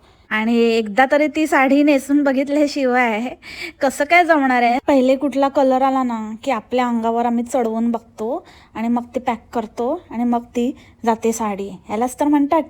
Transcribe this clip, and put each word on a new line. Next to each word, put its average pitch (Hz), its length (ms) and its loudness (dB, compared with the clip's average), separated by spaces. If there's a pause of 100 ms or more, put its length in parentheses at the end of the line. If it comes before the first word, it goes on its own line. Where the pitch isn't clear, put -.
(300)
आणि 220 260 0
एकदा 226 560 2
तरी 294 140 4
ती 311 200 -2
साडी 277 360 4
नेसून 285 420 2
बघितल्याशिवाय 262 1080 0 (460)
कसं 277 240 0
काय 339 200 4
जमणार 269 380 2
आहे? 240 160 2 (100)
पहिले 269 280 4
कुठला 269 320 -2
कलर 262 340 2
आला 262 200 0
ना 220 300 -6 (120)
की 277 60 -2
आपल्या 247 380 -2
अंगावर 233 380 0
आम्ही 233 180 -2
चढवून 233 460 -2
बघतो 233 560 -8 (280)
आणि 220 140 -6
मग 240 160 -2
ते - 160 -8
पॅक 226 220 -4 (100)
करतो 240 480 -4 (100)
आणि 233 140 -6
मग 240 180 -2
ती 240 340 -6 (300)
जाते 226 260 0
साडी. 208 340 -6
यालाच 208 540 -6
तर 294 40 0
म्हणतात 294 460 2